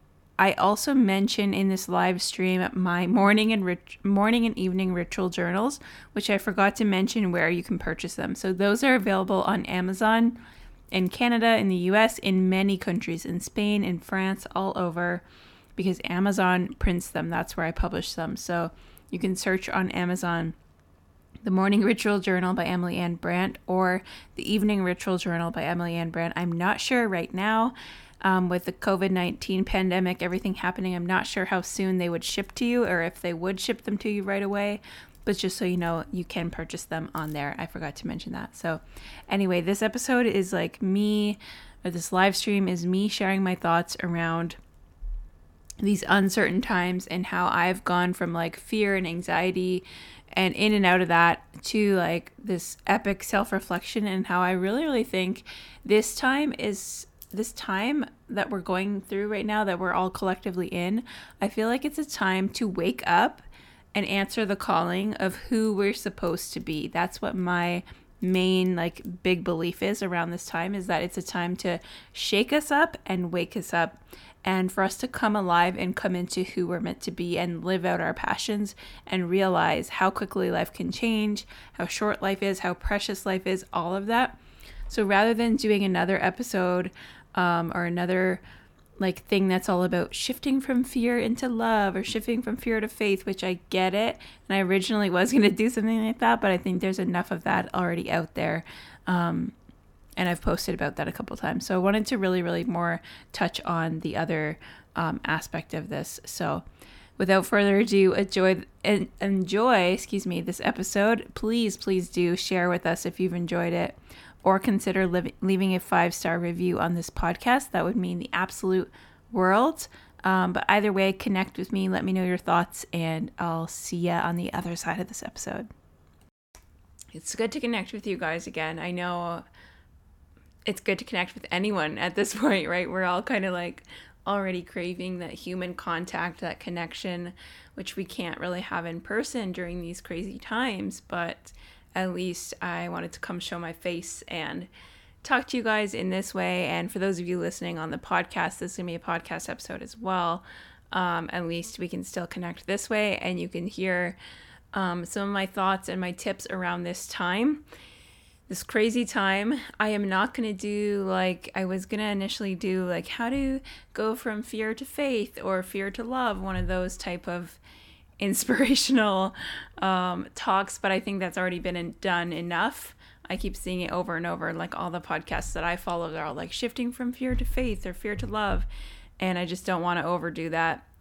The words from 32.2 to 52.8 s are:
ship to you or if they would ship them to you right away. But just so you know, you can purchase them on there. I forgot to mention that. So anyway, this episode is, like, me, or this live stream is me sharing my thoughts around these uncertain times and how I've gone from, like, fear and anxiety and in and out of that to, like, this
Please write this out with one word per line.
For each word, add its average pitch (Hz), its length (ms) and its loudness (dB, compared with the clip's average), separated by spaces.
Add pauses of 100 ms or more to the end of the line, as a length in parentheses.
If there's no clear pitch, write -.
ship - 300 -4
to 262 100 -2
you 240 200 4
or 180 180 2
if 170 180 -4
they 175 140 -2
would 185 260 -4
ship - 220 -2
them 214 160 -2
to 220 100 -4
you 208 140 -2
right 196 200 -2
away. 202 380 -2 (440)
But 202 120 2
just 185 220 -2
so 185 80 0
you 180 100 2
know, 170 340 0
you 180 140 -4
can 170 240 -4
purchase 170 360 -8
them 160 300 -6
on 156 200 -4
there. 143 240 -4
I 170 80 -6
forgot 160 300 -8
to - 100 -10
mention 160 260 -6
that. - 240 -10
So 160 240 -4 (480)
anyway, 190 320 2
this 196 220 0
episode 247 420 2
is, 190 300 2
like, 170 260 -2
me, 208 560 2 (480)
or 180 60 0
this 170 220 -6
live 190 220 6
stream 202 320 2
is 175 200 0
me 190 220 2
sharing 196 340 0
my 185 120 2
thoughts 170 480 2
around 170 540 -2 (1200)
these 196 320 2
uncertain 196 540 4
times 180 460 0
and 180 180 -2
how 180 220 0
I've 185 360 2
gone 180 300 2
from, 170 180 -2
like, 170 240 -2
fear 202 400 0
and 185 100 0
anxiety 185 800 0 (480)
and 185 220 2
in 214 180 4
and 202 140 6
out 180 160 8
of 175 60 2
that 170 340 6 (220)
to, 202 320 4
like, 170 360 0 (100)
this 180 440 -4